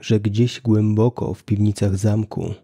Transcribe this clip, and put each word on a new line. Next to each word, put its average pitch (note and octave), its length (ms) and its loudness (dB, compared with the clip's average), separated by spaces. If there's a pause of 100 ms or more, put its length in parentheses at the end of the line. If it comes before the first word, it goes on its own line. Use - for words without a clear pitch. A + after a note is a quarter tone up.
że G#2+ 200 0
gdzieś G#2+ 400 0
głęboko G#2+ 760 0
w - 100 -14
piwnicach G2+ 520 0
zamku G#2 680 -2